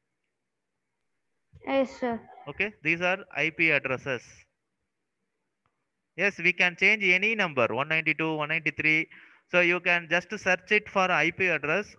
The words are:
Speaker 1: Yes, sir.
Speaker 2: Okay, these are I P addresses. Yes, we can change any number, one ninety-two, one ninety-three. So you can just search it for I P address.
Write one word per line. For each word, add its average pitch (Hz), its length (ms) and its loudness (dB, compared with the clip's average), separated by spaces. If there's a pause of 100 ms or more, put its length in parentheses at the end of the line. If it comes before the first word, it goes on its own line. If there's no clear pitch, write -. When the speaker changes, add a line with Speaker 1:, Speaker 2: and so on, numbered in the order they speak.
(1700)
Speaker 1:
Yes, 269 340 0
sir. 233 200 -4 (280)
Speaker 2:
Okay, 190 260 -6 (100)
these 165 180 0
are 180 160 0 (180)
I 151 140 -2
P 165 220 2
addresses. 131 500 -2 (1900)
Yes, 190 220 -2
we 170 160 0
can 180 260 0
change 202 240 2
any 190 320 2
number, 147 360 2
one 135 180 -2
ninety-two, 160 460 -2
one 147 140 -4
ninety-three. 156 580 0 (420)
So 180 120 4
you 175 180 2
can 175 300 0
just 175 180 0 (100)
search 185 340 -2
it 208 180 0
for 185 200 2
I 160 220 2
P 185 160 -2
address. 160 520 -2